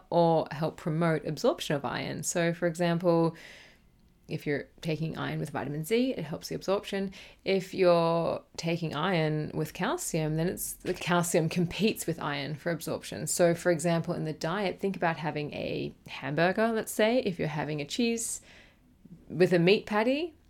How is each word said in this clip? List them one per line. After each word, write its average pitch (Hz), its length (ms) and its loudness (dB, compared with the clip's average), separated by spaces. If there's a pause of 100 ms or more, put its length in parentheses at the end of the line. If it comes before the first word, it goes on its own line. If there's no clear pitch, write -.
or 165 440 4
help 151 240 -4
promote 160 500 0
absorption 160 480 0
of 139 100 -2
iron. 135 380 -4
So 170 320 0
for 175 140 0
example, 170 640 2 (920)
if - 180 -6
you're 143 200 -2 (160)
taking 160 360 -4
iron 151 220 -4
with 156 100 -6
vitamin 147 340 -6
Z, 247 320 0
it - 60 -6
helps 160 260 -8
the 160 60 -6
absorption. 196 560 -2 (340)
If 190 300 -2
you're 170 680 4 (160)
taking 170 380 -2
iron 156 580 0
with 156 220 -4
calcium, 170 640 -2
then 160 100 2
it's, - 280 -4
the - 200 -4
calcium 175 540 2
competes 180 580 0
with 165 160 -4
iron 143 320 -4
for - 160 -4
absorption. 151 560 -6
So 170 260 4
for 175 200 2
example, 170 420 0
in 160 120 -4
the 156 60 -4
diet, 185 460 -4
think 196 160 -2
about 170 220 0
having 151 380 -4
a - 380 -4 (140)
hamburger, 175 640 0
let's 220 240 -2
say, 226 340 4
if 180 100 -2
you're 160 120 -2
having 151 320 -4
a 143 40 -4
cheese 233 580 -2 (840)
with 165 240 4
a 180 60 6
meat 180 280 6
patty 262 480 0 (160)